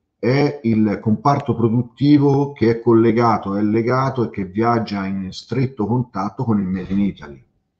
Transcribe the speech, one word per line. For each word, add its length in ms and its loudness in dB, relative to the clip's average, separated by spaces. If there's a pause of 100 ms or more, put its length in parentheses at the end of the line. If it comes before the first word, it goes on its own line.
(240)
è 380 0
il 400 2
comparto 520 0
produttivo 1000 2
che 180 2
è 100 -2
collegato, 760 2
è 60 -2
legato 640 0
e 60 -4
che 160 -6
viaggia 580 -2
in 280 -6
stretto 540 -4
contatto 580 -4
con 140 0
il 80 -2
Made 280 -6
in 60 0
Italy. 440 -6 (360)